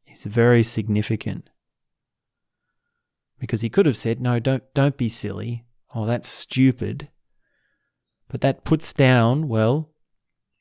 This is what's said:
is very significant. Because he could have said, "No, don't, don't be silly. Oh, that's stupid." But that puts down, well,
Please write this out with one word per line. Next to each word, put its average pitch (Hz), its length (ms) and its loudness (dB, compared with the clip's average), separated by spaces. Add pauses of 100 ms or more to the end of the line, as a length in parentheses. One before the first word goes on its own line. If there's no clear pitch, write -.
is - 160 -20
very 117 400 4
significant. 107 840 -4 (1900)
Because 113 240 -4
he 113 80 -4
could 196 160 2
have 131 100 2
said, 117 240 -4
"No, 123 200 0
don't, 131 240 -2 (100)
don't 143 240 2
be 120 100 -2
silly. 107 580 -8 (280)
Oh, 113 120 -6
that's 120 220 -4
stupid." 131 800 0 (1200)
But - 140 -8
that - 240 -2
puts - 260 0
down, 127 560 4
well, 117 460 0 (680)